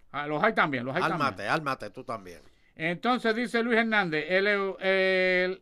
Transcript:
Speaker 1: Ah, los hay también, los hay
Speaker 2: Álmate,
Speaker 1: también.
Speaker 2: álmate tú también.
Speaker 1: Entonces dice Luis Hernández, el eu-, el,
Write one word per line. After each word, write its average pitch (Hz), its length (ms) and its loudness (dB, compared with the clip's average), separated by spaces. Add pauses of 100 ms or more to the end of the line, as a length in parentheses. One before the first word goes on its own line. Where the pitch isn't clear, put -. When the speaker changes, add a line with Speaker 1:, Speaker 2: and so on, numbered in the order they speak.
(120)
Speaker 1:
Ah, 143 160 -6
los 151 160 -2
hay 175 120 2
también, 143 300 0
los 131 100 -6
hay 147 80 0
Speaker 2:
Álmate, 156 260 0
Speaker 1:
también. 101 200 -6
Speaker 2:
álmate 135 420 -2
tú 131 120 -16
también. 92 380 -12 (340)
Speaker 1:
Entonces 220 600 -2
dice 233 260 0
Luis 233 160 2
Hernández, 196 520 0
el 190 180 4
eu-, 196 320 0
el, 185 840 2